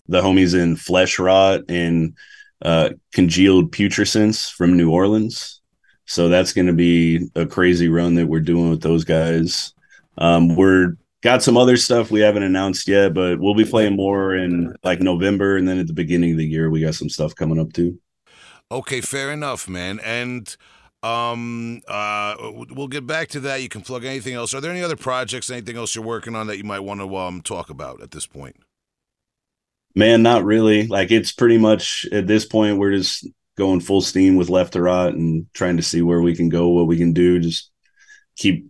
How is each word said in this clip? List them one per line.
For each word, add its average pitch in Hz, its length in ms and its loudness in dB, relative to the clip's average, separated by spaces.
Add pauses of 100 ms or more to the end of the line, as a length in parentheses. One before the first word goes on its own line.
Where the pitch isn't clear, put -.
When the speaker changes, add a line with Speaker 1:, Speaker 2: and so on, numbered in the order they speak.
Speaker 1:
the 90 140 2
homies 92 320 4
in 85 220 2
Flesh 92 420 0
Rot 95 520 4
and, 85 440 0 (480)
uh, 80 280 2 (240)
Congealed 92 580 4
Putrescence 107 800 0
from 90 280 2
New 85 140 4
Orleans. 107 680 0 (440)
So 85 240 0
that's 90 240 2
gonna 90 200 2
be 85 640 2
a 85 100 0
crazy 87 420 2
run 85 280 2
that 85 120 0
we're 80 140 -2
doing 85 280 0
with 80 120 -2
those 82 220 0
guys. 82 680 -2 (440)
Um, 85 380 4
we're 92 420 4 (240)
got 123 200 4
some 123 140 4
other 123 220 6
stuff 117 340 0
we 107 80 2
haven't 104 240 4
announced 95 440 -2
yet, 98 260 4
but 90 260 -2
we'll 101 160 0
be 110 80 4
playing 107 320 0
more 98 400 -2
in, 87 480 -2
like, 90 160 -2
November, 95 560 0
and 92 100 0
then 92 140 -2
at 85 80 -4
the 80 60 -8
beginning 85 400 -2
of 80 40 -2
the 80 80 -2
year, 80 240 -2
we 78 120 0
got 78 140 -2
some - 120 -10
stuff 78 260 -6
coming - 240 -4
up 78 140 -4
too. 87 260 -4 (720)
Speaker 2:
Okay, 127 300 -8
fair 139 320 -8
enough, 143 380 -10
man. 92 340 -10
And, 120 500 -10 (480)
um, 117 840 -8
uh, 104 480 -6
w-, 113 400 -16
we'll 139 140 -12
get 131 180 -12
back 156 220 -8
to 143 100 -12
that. 135 220 -8
You 123 80 -12
can 104 120 -14
plug 123 220 -12
anything 131 300 -10
else. 117 200 -8
Are 135 60 -10
there 156 100 -10
any 180 120 -8
other 170 160 -6
projects, 127 520 -8
anything 120 280 -12
else 117 180 -8
you're 110 80 -10
working 113 320 -10
on 110 120 -8
that 104 100 -8
you 101 80 -12
might 101 160 -8
wanna, 98 340 -10
um, 90 260 -8
talk 87 280 -12
about 67 320 -16
at - 100 -20
this 73 160 -14
point? 69 300 -20 (1400)
Speaker 1:
Man, 113 280 6
not 117 200 4
really. 107 440 2
Like, 95 220 -2
it's 113 220 2
pretty 117 260 4
much, 107 540 0
at 98 160 -2
this 107 180 2
point, 104 340 0
we're 98 180 0
just - 280 -6 (300)
going 95 240 0
full 98 220 2
steam 95 340 2
with 87 140 0
Left 90 240 0
to 90 80 -2
Rot 90 320 0
and 82 400 -2
trying 90 240 -2
to 82 60 -2
see 85 180 -2
where 85 200 2
we 85 140 2
can 85 140 -2
go, 87 200 2
what 87 180 2
we 85 100 2
can 85 160 2
do. 90 260 4
Just 82 300 -4 (640)
keep 92 340 -2